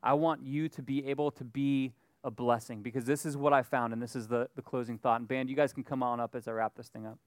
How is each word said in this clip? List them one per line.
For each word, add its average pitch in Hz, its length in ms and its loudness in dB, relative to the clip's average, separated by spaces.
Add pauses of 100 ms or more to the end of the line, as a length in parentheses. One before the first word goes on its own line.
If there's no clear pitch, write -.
I 127 120 4
want 151 300 2
you 147 260 -2
to 151 120 -10
be 135 260 -2
able 139 240 0
to - 120 -14
be 135 500 0 (300)
a 127 80 -4
blessing, 117 500 0
because 117 240 -4
this 147 200 0
is 143 120 -2
what 143 160 4
I 135 100 6
found, 120 300 0
and 113 80 -4
this 120 140 -8
is 113 120 -6
the, 120 280 0
the 139 60 -10
closing 120 360 -4
thought. 117 220 4
And 117 80 -8
band, 131 220 -2
you 135 60 -4
guys 139 160 4
can 135 120 -8
come 131 200 -2
on 120 160 0
up 117 160 -4
as 117 120 -6
I 113 40 -6
wrap 110 240 -2
this - 140 -16
thing 113 160 -12
up. 113 220 -12